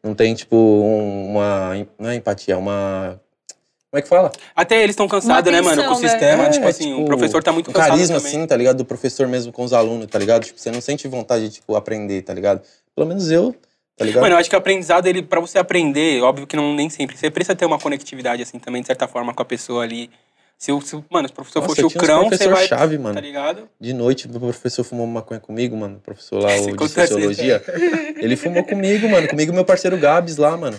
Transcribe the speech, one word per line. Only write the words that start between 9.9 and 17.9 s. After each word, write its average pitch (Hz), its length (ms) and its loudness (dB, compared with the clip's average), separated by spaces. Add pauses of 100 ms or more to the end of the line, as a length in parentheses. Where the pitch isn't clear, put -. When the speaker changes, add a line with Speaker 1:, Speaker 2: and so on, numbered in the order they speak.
Speaker 1:
tá 104 140 -4
ligado? 113 240 2
Tipo, - 160 -18
você 117 100 -8
não 120 100 -6
sente 143 280 -8
vontade 117 400 -4
de, 104 80 -12
tipo, - 180 -6
aprender, 104 480 -4
tá 95 120 -12
ligado? 95 260 0 (340)
Pelo 147 140 0
menos 175 220 -4
eu, 196 240 2 (420)
tá - 80 -4
ligado? 107 180 2
Speaker 2:
Mano, 185 120 6
eu 170 40 6
acho 170 120 2
que 202 60 2
o - 20 6
aprendizado, 180 480 2
ele, 185 160 2
pra 170 180 0
você 170 180 -2
aprender, 160 640 2
óbvio 135 240 2
que - 100 -6
não, 147 180 0
nem 147 160 -2
sempre. - 260 -6
Você 151 140 -2
precisa 175 240 -2
ter 180 100 -2
uma 160 140 0
conectividade, 127 640 -6